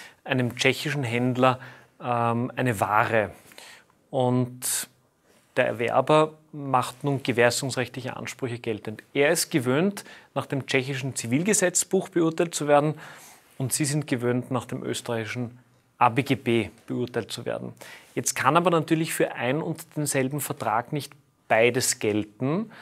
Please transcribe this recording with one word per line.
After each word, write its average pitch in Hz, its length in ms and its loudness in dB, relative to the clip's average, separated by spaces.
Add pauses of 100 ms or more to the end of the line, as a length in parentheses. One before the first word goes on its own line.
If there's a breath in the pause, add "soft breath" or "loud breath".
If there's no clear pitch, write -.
(220 loud breath)
einem 123 320 0
tschechischen 139 480 0
Händler, 123 560 2 (400 loud breath)
ähm, 120 560 -2
eine 127 240 0
Ware 107 520 2 (800 loud breath)
und 127 760 0 (720)
der 127 80 4
Erwerber 127 680 2 (180)
macht 135 500 -2
nun 139 200 0
gewährungsrechtliche 120 920 0
Ansprüche 120 440 -8
geltend. 110 420 -8 (140)
Er 143 160 4
ist 165 180 -2
gewöhnt, 156 560 0 (300 loud breath)
nach 131 100 -4
dem 135 220 -6
tschechischen 131 480 -2
Zivilgesetzbuch 180 920 0
beurteilt 165 440 0
zu 147 140 -4
werden 147 260 6 (640 loud breath)
und 131 160 -4
Sie 156 120 0
sind 143 220 -2
gewöhnt, 123 420 0
nach 123 160 -4
dem - 160 -8
österreichischen 120 800 -6 (400)
A 123 100 6
B 117 140 0
G - 100 2
B 113 360 0 (180)
beurteilt 123 440 -4
zu 117 140 -10
werden. 120 280 -6 (420 loud breath)
Jetzt - 200 -2
kann 139 220 4
aber 175 140 4
natürlich 160 420 2
für - 200 0
ein 131 280 -2
und 175 240 -6 (100)
denselben 139 460 -2
Vertrag 117 520 -2
nicht - 200 -6 (340)
beides 120 520 4
gelten. 127 720 -2 (100)